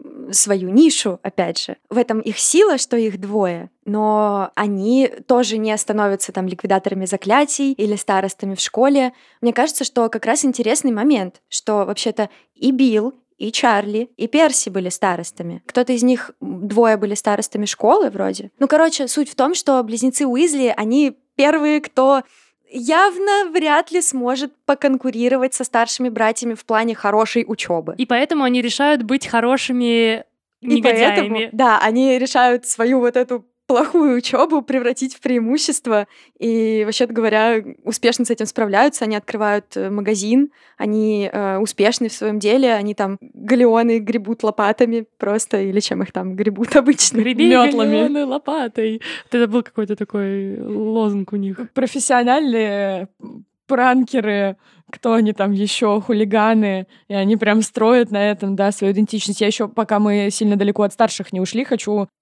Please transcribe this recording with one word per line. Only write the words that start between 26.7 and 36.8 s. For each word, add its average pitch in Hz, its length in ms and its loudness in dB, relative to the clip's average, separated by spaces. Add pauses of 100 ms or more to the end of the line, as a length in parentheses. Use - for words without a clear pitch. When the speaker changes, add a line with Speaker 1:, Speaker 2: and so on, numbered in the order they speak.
Speaker 1:
хорошей 214 520 0
учебы. 165 520 -6
Speaker 2:
И 247 80 -2
поэтому 285 360 0
они 247 180 0
решают 277 420 0
быть 254 240 -2
хорошими 233 960 0 (380)
Speaker 1:
И 240 200 2
поэтому, 220 460 4
Speaker 2:
негодяями. 220 240 -4
Speaker 1:
да, 220 280 4
они 254 380 2
решают 247 480 2
свою 247 360 0
вот 240 160 0
эту 247 280 -2 (220)
плохую 277 520 2
учебу 294 420 0
превратить 254 520 -4
в - 60 -20
преимущество. 240 880 -2 (320)
И, 220 460 0